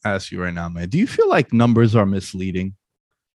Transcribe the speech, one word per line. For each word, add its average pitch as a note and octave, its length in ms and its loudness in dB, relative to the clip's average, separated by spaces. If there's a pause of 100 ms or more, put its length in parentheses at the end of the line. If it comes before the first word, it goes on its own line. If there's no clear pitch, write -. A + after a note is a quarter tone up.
ask G2 280 -2
you F#2+ 100 -8
right F2+ 120 -4
now, E2+ 140 -6
man? E2+ 220 -8
Do B2+ 80 -2
you A#3+ 100 0
feel A4 220 0
like E3 240 0
numbers A#2 420 4
are G#2+ 100 6
misleading? F#2+ 680 -4 (640)